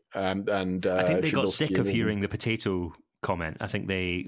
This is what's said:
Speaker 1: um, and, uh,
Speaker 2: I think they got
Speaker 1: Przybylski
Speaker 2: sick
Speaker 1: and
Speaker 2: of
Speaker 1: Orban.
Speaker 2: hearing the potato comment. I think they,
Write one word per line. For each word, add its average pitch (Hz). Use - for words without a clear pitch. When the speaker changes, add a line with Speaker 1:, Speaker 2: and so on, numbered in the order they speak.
Speaker 1:
um, 98
and, 92
uh, 92
Speaker 2:
I 92
think 90
they 156
got 135
Speaker 1:
Przybylski -
Speaker 2:
sick 151
Speaker 1:
and 147
Speaker 2:
of 120
Speaker 1:
Orban. 101
Speaker 2:
hearing 107
the 101
potato 98
comment. 85
I -
think 92
they, 92